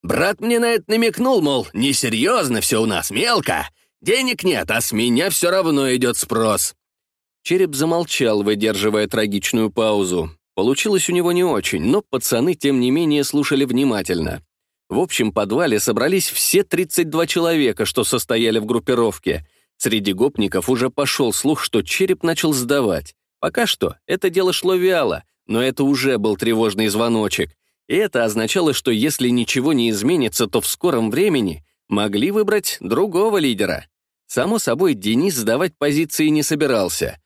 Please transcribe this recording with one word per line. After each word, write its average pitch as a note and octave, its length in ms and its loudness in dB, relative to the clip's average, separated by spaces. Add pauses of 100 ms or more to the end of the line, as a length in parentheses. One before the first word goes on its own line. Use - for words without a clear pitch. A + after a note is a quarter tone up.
Брат E3 380 0
мне A#3 180 0
на A#3 80 2
это A#3 220 0
намекнул, A3+ 520 2
мол, C#3 320 0
несерьёзно B2+ 880 0
всё A2 220 0
у A2+ 40 2
нас, G2+ 240 -2
мелко. D#3+ 560 -2 (380)
Денег B3 400 0
нет, G#2+ 260 0
а A2+ 120 0
с - 100 -4
меня A#2+ 380 0
всё F3 200 0
равно D#3 440 0
идёт B2 240 0
спрос». A2 560 0 (680)
Череп F3 320 0
замолчал, C#3+ 680 0
выдерживая G#2+ 640 0
трагичную G#2+ 640 0
паузу. F#2+ 600 0 (240)
Получилось C#3 540 0
у F3 40 0
него F3 200 2
не F3+ 100 2
очень, B2+ 400 0
но G#3 200 2
пацаны, C3 520 0
тем C#3 260 0
не B2 100 2
менее, D3 340 2
слушали C#3+ 400 0
внимательно. G2 760 -2 (480)
В A2 80 -2
общем B2+ 340 0
подвале A2 480 0
собрались C#3 480 0
все - 360 0
тридцать F3 440 -2
два D#3+ 180 0
человека, D#3 600 0
что A#2 180 -2
состояли A2+ 540 0
в G#2+ 80 -2
группировке. A2+ 800 -2 (320)
Среди G#2 340 -2
гопников G2+ 560 0
уже B2+ 220 0
пошёл C3+ 420 0
слух, C#3+ 300 -2
что - 180 0
Череп - 420 0
начал D#3+ 300 0
сдавать. A#2+ 600 -2 (260)
Пока G#3 260 0
что - 300 -2 (100)
это F#3+ 220 -2
дело F3+ 240 0
шло F#3 220 0
вяло, E3+ 500 0 (220)
но A2+ 160 0
это C3 220 0
уже C3+ 340 2
был G#2 180 0
тревожный A2 520 0
звоночек. G#2+ 640 0 (380)
И - 60 -2
это F3 300 0
означало, B2+ 500 0
что - 160 -2
если B2 400 0
ничего B2 420 0
не A#2 160 2
изменится, A2+ 580 0
то G#2+ 140 0
в - 60 -6
скором A#2 440 0
времени A#2+ 540 0 (240)
могли G#2 420 0
выбрать G#3 500 0
другого F#3+ 580 0
лидера. G2 480 -2 (400)
Само F#3+ 320 -2
собой, D3 360 0
Денис A#2 420 0
сдавать A#2+ 400 0
позиции D#3 520 0
не D3+ 140 2
собирался. A#2+ 840 -2